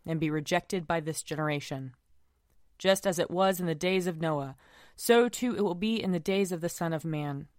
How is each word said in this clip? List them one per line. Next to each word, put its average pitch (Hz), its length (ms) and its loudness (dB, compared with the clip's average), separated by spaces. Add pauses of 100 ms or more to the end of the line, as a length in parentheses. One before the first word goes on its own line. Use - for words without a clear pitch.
and 165 160 -2
be 156 80 2
rejected 165 580 -2
by 165 140 0
this 156 220 -6
generation. 143 720 -4 (840)
Just 190 300 2
as 175 120 0
it - 120 0
was 185 280 2
in 180 60 -4
the 165 100 0
days 180 320 0
of 165 140 -4
Noah, 143 340 -2 (420)
so 233 340 6
too 247 260 -2
it 202 60 2
will 185 120 2
be 214 280 -2
in 190 100 0
the 175 80 0
days 190 320 0
of 170 80 -4
the 170 80 -2
Son 170 240 -4
of 160 140 -4
Man. 147 420 -4 (100)